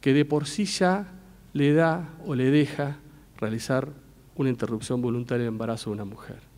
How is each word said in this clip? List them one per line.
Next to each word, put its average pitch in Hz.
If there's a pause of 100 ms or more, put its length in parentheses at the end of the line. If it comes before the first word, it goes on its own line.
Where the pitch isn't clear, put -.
que 135
de 143
por 147
sí -
ya 190 (400)
le 143
da 160 (140)
o 160
le 127
deja 147 (400)
realizar 113 (480)
una 135
interrupción 120
voluntaria 120
de 117
embarazo 113
a -
una 104
mujer. - (180)